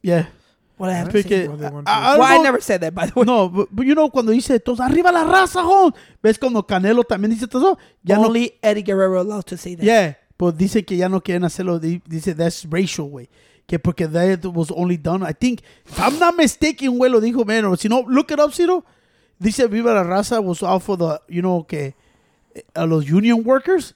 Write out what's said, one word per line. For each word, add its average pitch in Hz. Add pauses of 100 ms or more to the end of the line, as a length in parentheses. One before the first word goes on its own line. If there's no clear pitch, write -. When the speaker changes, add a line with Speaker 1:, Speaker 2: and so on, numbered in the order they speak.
Speaker 1:
Yeah. 170 (520)
Speaker 2:
What 190
happened? 180
Speaker 1:
Porque, 196
Speaker 3:
Well, 147
they 147
want 147
Speaker 1:
I, 208
I 214
Speaker 3:
to 233
Speaker 1:
don't 285
Speaker 2:
Well, 262
I -
Speaker 1:
know. 320
Speaker 2:
never 262
said 185
that, 160
by 170
the -
way. 233
Speaker 1:
No, 220
but, 185
but 226
you 285
know, 311
cuando 233
dice 247
todos, 247
"Arriba 320
la 339
raza, 359
home." 370 (280)
¿Ves 220
cuando 233
Canelo 208
también 214
dice 226
todo 320
eso? - (260)
Ya 185
no 220
Speaker 2:
Only 233
Eddie 214
Guerrero 190
allowed 208
to 185
say 180
that. 165
Speaker 1:
Yeah, 202 (220)
pues 175
dice 196
que 185
ya 180
no 185
quieren 180
hacerlo. 175
Di-, 170
dice, 160
"That's 170
racial, 160
güey." 127 (400)
Que 190
porque 175
that 175
was 165
only 175
done, 170
I 160
think, 240 (240)
if -
I'm 254
not 349
mistaken, 269
güey, 254
lo 233
dijo, 233
man, 220
o 185
si 214
no, 247
look 262
it 294
up, 294
Ciro. 349 (560)
Dice, 220
"Viva 233
la 196
raza" 202
was 180
all 185
for 190
the, 160
you 175
know, 180
que, 143 (640)
eh, - (140)
a 165
los 160
union 220
workers 269